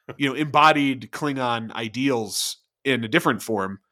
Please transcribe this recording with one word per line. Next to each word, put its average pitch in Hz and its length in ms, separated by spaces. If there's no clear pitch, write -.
you 139 140
know, 131 60
embodied 147 760
Klingon 123 600
ideals 117 840
in 123 180
a 113 40
different 135 340
form. 98 380